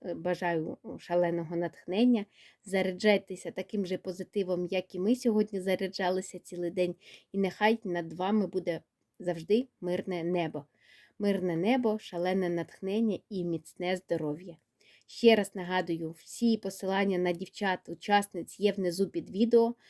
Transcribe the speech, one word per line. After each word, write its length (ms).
е, 120
бажаю 640
шаленого 580
натхнення, 680
заряджайтеся 840
таким 360
же 120
позитивом, 680
як 280
і 40
ми 180
сьогодні 440
заряджалися 800
цілий 320
день, 240
і 60
нехай 460
над 280
вами 340
буде 340
завжди 500
мирне 440
небо. 400
Мирне 380
небо, 420
шалене 500
натхнення 720
і 160
міцне 520
здоров'я. 600
Ще 220
раз 200
нагадую, 560
всі 460
посилання 600
на 140
дівчат, 560
учасниць 720
є 120
внизу 360
під 220
відео. 440